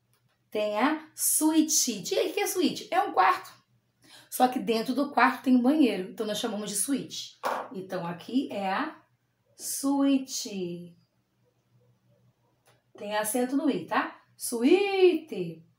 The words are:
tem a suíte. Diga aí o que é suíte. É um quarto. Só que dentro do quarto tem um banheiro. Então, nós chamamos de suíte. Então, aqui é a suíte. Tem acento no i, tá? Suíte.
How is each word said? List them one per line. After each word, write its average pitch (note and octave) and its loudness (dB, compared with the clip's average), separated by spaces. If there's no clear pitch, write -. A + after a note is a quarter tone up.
tem G#3+ -2
a D#4 0
suíte. D#4 2
Diga F#4+ -2
aí - 0
o - -8
que G4+ -2
é G4 0
suíte. - -2
É F4+ 2
um G4+ -4
quarto. - 2
Só - 2
que B3+ -2
dentro A3 -2
do C#4 -2
quarto B3+ 2
tem B3+ 6
um A#3+ 6
banheiro. A#3 2
Então, G#3+ -6
nós G#3 -4
chamamos G#3 -6
de G3+ -6
suíte. - -6
Então, F3+ -8
aqui A3+ -4
é G3 -4
a C4+ -4
suíte. G#3+ -2
Tem G#3 -8
acento B3 0
no D#4 2
i, F#3 -2
tá? - -4
Suíte. D4 2